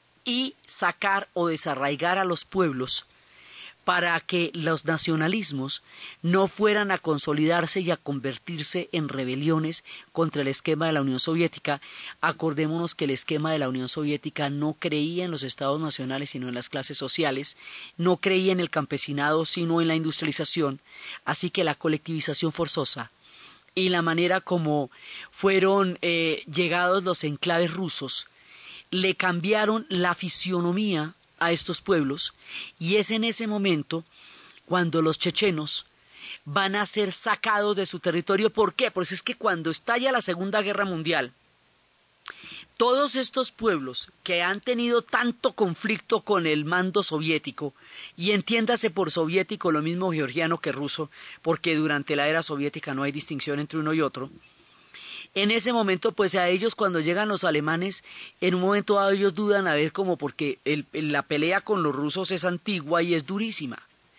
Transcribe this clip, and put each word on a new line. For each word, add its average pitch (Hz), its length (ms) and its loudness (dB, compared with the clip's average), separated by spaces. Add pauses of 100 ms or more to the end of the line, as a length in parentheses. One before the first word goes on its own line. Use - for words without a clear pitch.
(260)
y 254 280 -2 (140)
sacar 196 680 -2
o 170 140 0
desarraigar 151 720 -2
a 190 40 0
los 175 220 -2
pueblos 143 600 -2 (760)
para 175 360 2
que 175 340 -2
los 160 320 -2
nacionalismos 160 960 0 (400)
no 190 260 4
fueran 208 440 2
a 180 80 2
consolidarse 156 800 2
y 175 100 -2
a 165 80 2
convertirse 147 920 -6
en 156 180 -2
rebeliones 147 760 0 (280)
contra 151 320 0
el 135 60 0
esquema 156 360 0
de 160 60 2
la 151 100 2
Unión 131 180 0
Soviética. 160 640 0 (400)
Acordémonos 160 720 0
que - 120 -2
el 139 40 0
esquema 151 420 -2
de 156 60 2
la 135 120 0
Unión 127 200 -4
Soviética 147 640 -2
no 151 260 -2
creía 165 480 -2
en 175 60 -4
los 143 100 -4
estados 139 400 -2
nacionales, 139 480 -4
sino 127 180 -8
en 123 60 -6
las 123 160 -8
clases 139 300 -6
sociales, 139 580 -2 (400)
no 175 200 4
creía 190 340 2
en 185 80 2
el 170 100 -2
campesinado, 151 760 0
sino 165 360 2
en 165 60 4
la 160 80 2
industrialización, 156 840 0 (460)
así - 240 -2
que 185 140 0
la 151 100 2
colectivización 156 800 -2
forzosa - 580 -2 (680)
y 185 140 2
la 175 120 2
manera 170 400 2
como 151 480 0 (420)
fueron, 190 720 2
eh, 165 500 0
llegados 180 520 2
los 180 200 -2
enclaves 165 480 0
rusos, 165 560 -4 (640)
le 185 240 2
cambiaron 208 760 2
la 180 260 2
fisionomía 175 960 0 (240)
a 170 160 2
estos 165 260 -2
pueblos, 147 540 0 (460)
y 175 180 2
es 208 140 2
en 220 120 0
ese 226 240 -2
momento 180 560 0 (640)
cuando 165 360 2
los 160 160 4
chechenos 165 680 0 (580)
van 196 320 0
a 208 100 0
ser 196 280 0
sacados 208 640 2
de 190 80 0
su 170 140 -4
territorio. 196 500 2
¿Por 202 240 2
qué? 247 180 0
Pues 185 220 -2
es 185 80 -2
que 226 140 -2
cuando 165 360 0
estalla 240 400 0
la 247 80 2
Segunda 190 420 0
Guerra 202 220 0
Mundial, 160 480 0 (1500)
todos 254 380 4
estos 254 340 -2
pueblos 151 560 -2 (160)
que 175 180 0
han 190 200 0
tenido 240 400 2
tanto 240 500 0
conflicto 202 720 0
con 180 260 2
el 151 160 2
mando 185 400 2
soviético, 151 720 -2 (420)
y 180 160 0
entiéndase 220 580 2
por 165 220 0
soviético 175 600 0
lo 151 80 2
mismo 175 320 0
georgiano 160 460 -2
que 156 120 -4
ruso, 143 400 -4 (300)
porque 165 340 0
durante 151 400 0
la 143 140 2
era 165 120 2
soviética 147 520 -4
no 135 100 -2
hay 143 80 -2
distinción 143 480 -4
entre 151 200 -4
uno 151 140 0
y 160 60 2
otro, 135 300 -2 (1080)
en 202 160 2
ese 233 220 2
momento, 202 400 2
pues, 190 220 2
a 180 120 4
ellos 190 260 2
cuando 185 280 0
llegan 180 260 0
los 202 160 -2
alemanes, 165 640 0 (340)
en 180 160 2
un 180 60 2
momento 202 320 2
dado 196 180 6
ellos 196 240 2
dudan 202 320 2
a 156 80 2
ver 156 160 2
cómo, 185 240 0
porque 143 480 -4
el, 147 300 0
el, 151 180 -2
la 143 120 0
pelea 165 360 0
con 196 240 0
los 147 100 0
rusos 151 380 -2
es 180 140 -2
antigua 170 580 0
y 175 100 0
es 151 140 0
durísima. 196 500 -4 (420)